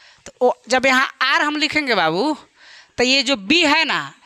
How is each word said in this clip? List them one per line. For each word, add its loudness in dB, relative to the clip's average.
तो -2
ओ, 4
जब 0
यहाँ 0
आर 0
हम -2
लिखेंगे -2
बाबू, 0
तो 0
ये 2
जो 0
बी 0
है 2
ना, -4